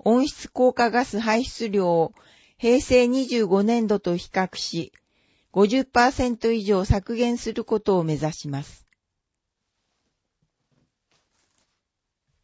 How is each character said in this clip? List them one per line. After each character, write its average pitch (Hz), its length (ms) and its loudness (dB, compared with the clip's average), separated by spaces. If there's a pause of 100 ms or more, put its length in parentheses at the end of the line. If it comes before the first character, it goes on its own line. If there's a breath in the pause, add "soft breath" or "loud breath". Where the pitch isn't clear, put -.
温 247 220 2
室 - 240 -14
効 247 220 2
果 240 180 0
ガ 240 140 0
ス 202 140 -6
排 226 260 0
出 - 240 -8
量 196 180 0
を 170 260 0 (440 soft breath)
平 240 240 2
成 247 260 4
二 262 180 0
十 233 200 0
五 196 180 2
年 226 240 0
度 202 120 0
と 175 180 -2
比 - 140 -14
較 185 260 -4
し、 - 340 -8 (600)
五 202 160 4
十 262 180 0
パ 240 220 2
ー 269 40 0
セ 254 180 -2
ン 226 80 -6
ト 226 140 -2
以 226 120 -2
上 190 200 2
削 202 320 -2
減 240 220 0
す 226 160 -8
る 226 100 -6
こ 220 160 -2
と 196 180 0
を 170 60 0
目 156 100 -2
指 151 200 -4
し - 160 -14
ま 139 140 -6
す。 - 220 -20 (3500)